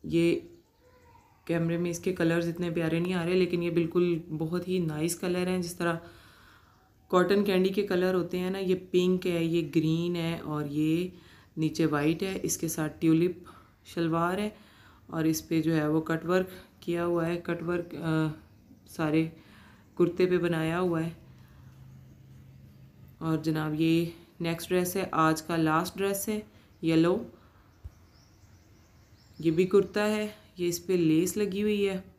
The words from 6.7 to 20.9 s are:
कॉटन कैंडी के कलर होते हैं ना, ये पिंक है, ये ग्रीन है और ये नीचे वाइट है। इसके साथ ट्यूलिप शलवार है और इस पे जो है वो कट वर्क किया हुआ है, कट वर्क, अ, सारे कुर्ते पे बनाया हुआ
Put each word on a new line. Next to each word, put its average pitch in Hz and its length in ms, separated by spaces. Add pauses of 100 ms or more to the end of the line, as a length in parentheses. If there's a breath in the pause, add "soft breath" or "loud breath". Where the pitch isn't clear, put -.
कॉटन 185 340
कैंडी 190 260
के 202 120
कलर 185 320
होते 180 240
हैं 185 120
ना, 196 80
ये 185 160
पिंक 180 520
है, 170 200
ये 165 160
ग्रीन 160 540
है 165 240
और 151 260
ये 160 460 (460 loud breath)
नीचे 160 280
वाइट 151 360
है। 190 160
इसके - 300
साथ 156 200
ट्यूलिप 165 560 (420 loud breath)
शलवार 170 540
है 208 160 (540 loud breath)
और 160 160
इस 160 140
पे 165 200
जो 160 140
है 151 140
वो 156 120
कट 160 240
वर्क 185 240 (340 loud breath)
किया 170 200
हुआ 170 240
है, 175 100
कट 170 260
वर्क, 170 320
अ, - 960
सारे 160 440 (640 loud breath)
कुर्ते 175 300
पे 180 120
बनाया 165 400
हुआ 170 220